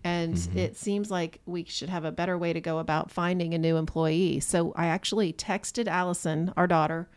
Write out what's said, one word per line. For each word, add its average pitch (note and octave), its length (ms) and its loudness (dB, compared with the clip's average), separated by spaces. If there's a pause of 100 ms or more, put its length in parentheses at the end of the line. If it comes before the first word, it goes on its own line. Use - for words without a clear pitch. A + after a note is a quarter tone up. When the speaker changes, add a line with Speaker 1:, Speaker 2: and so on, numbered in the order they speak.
Speaker 1:
and F3 320 0
Speaker 2:
Mm-hmm. E3+ 220 -2
Speaker 1:
it F3+ 200 -2
seems G3+ 340 -2
like E3+ 340 -4
we F3 200 -6
should - 240 -8
have E3+ 160 -2
a D#3 60 -4
better F3 260 0
way E3+ 160 0
to E3 80 -4
go D#3+ 180 -2
about D#3 320 0
finding F3 420 0
a E3+ 60 2
new E3 180 4
employee." D#3+ 640 2
So - 380 2
I E3+ 100 2
actually E3+ 460 0
texted G#3 540 -4
Allison, F3 680 0
our F3+ 120 6
daughter, E3 500 2